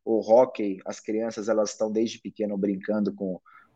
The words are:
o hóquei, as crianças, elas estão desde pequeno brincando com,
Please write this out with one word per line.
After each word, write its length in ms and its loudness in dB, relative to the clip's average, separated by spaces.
o 160 2
hóquei, 540 4
as 140 -8
crianças, 500 -4
elas 220 2
estão 200 -4
desde 280 -2
pequeno 380 -6
brincando 560 0
com, 260 -6